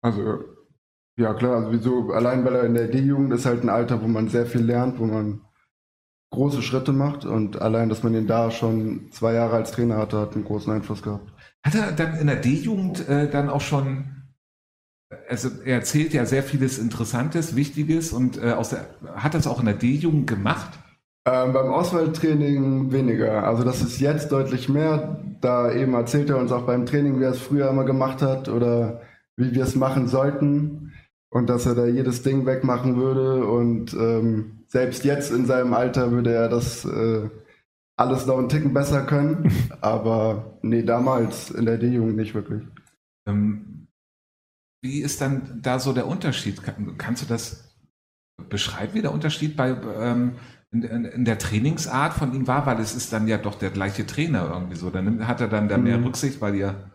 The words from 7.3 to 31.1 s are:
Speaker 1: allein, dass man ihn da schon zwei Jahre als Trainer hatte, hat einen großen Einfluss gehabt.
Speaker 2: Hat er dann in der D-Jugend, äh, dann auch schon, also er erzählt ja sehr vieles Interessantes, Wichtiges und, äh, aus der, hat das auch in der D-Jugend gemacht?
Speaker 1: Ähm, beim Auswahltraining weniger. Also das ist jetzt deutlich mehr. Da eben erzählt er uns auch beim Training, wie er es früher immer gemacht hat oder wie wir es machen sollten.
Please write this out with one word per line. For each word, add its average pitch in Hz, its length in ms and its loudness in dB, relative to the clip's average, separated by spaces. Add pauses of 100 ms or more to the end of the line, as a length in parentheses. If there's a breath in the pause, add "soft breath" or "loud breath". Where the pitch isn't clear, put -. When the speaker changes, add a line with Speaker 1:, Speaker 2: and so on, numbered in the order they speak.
Speaker 1:
allein, 113 260 2
dass 110 160 -2
man 113 120 2
ihn 113 120 0
da 113 240 2
schon 113 600 -2
zwei 113 220 0
Jahre 117 220 2
als 139 160 -2
Trainer 120 260 2
hatte, 107 220 0
hat 104 140 -4
einen 107 120 -2
großen 104 280 -4
Einfluss 107 300 -6
gehabt. 101 280 -8 (340 loud breath)
Speaker 2:
Hat 151 100 2
er 208 180 2
dann 160 240 -2
in 151 100 2
der 131 100 2
D-Jugend, 185 680 0
äh, 143 220 2
dann 143 200 0
auch 143 120 -2
schon, 135 600 -4 (1040)
also 123 200 -4 (140)
er 131 120 0
erzählt 151 380 0
ja 123 120 2
sehr 135 180 2
vieles 131 340 0
Interessantes, 120 800 -2
Wichtiges 151 560 0
und, 123 320 0
äh, 120 80 2
aus 117 200 -2
der, - 160 -8 (280)
hat 127 180 -2
das 156 140 2
auch 117 120 -2
in 113 80 2
der 104 80 2
D-Jugend 147 520 2
gemacht? 113 520 -2 (460)
Speaker 1:
Ähm, 127 280 4
beim 175 180 4
Auswahltraining 147 1200 2
weniger. 110 560 2
Also 117 160 2
das 123 180 0
ist - 200 -2
jetzt 147 320 2
deutlich 131 340 0
mehr. 151 560 0 (160)
Da 123 320 2
eben 127 220 2
erzählt 143 380 2
er 135 60 2
uns 123 140 0
auch 120 120 0
beim 123 220 0
Training, 143 340 2
wie 131 40 4
er 131 80 2
es 123 80 -2
früher 139 300 2
immer 135 160 2
gemacht 131 360 0
hat 131 280 0
oder 117 520 2 (360 loud breath)
wie 120 160 2
wir 131 100 2
es - 120 0
machen 131 320 2
sollten. 143 840 0 (380 loud breath)